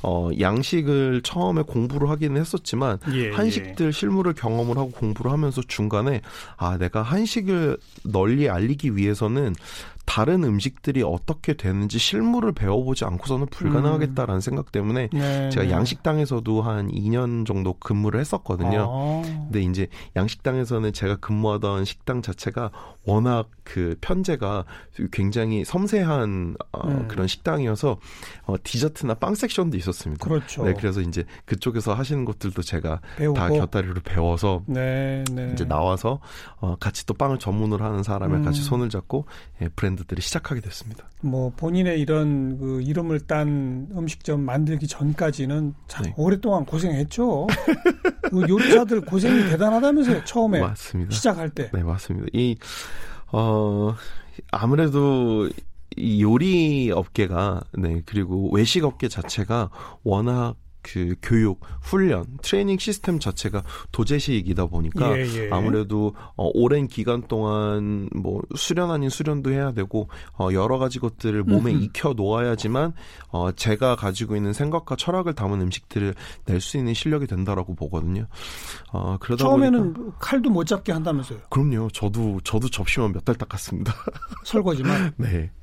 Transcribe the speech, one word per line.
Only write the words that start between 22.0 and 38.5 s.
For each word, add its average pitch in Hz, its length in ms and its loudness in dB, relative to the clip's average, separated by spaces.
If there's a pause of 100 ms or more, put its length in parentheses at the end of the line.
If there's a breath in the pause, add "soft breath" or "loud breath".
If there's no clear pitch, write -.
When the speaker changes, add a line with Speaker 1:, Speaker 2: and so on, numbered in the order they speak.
Speaker 1:
자체가 107 500 -4 (340 loud breath)
워낙 113 420 4 (160)
그 85 380 -2
편제가 143 640 0 (460 loud breath)
굉장히 107 520 0
섬세한, 147 920 0 (180)
어, - 140 -4
Speaker 2:
음. 135 200 -2
Speaker 1:
그런 95 200 -2
식당이어서, 127 680 0 (480 loud breath)
어, 98 160 -2
디저트나 123 540 -2
빵 190 200 -2
섹션도 180 420 -2
있었습니다. 82 480 -4
Speaker 2:
그렇죠. 151 400 -2
Speaker 1:
네, 92 80 4
그래서 101 280 0
이제 87 220 -2 (220 loud breath)
그쪽에서 113 480 -2
하시는 131 320 -2
것들도 101 360 -4
제가 80 380 -4 (180 loud breath)
Speaker 2:
배우고. 147 200 2
Speaker 1:
다 87 120 2
곁다리로 92 540 0
배워서 87 640 2
Speaker 2:
네, 135 640 -2
네. 127 220 -4
Speaker 1:
이제 82 120 -2
나와서, 92 540 0 (400 loud breath)
어, 90 200 0
같이 - 260 -4
또 107 80 -2
빵을 135 260 0
전문으로 104 460 0
하는 101 180 -2
사람을 101 340 0
Speaker 2:
음. 151 60 2
Speaker 1:
같이 143 180 0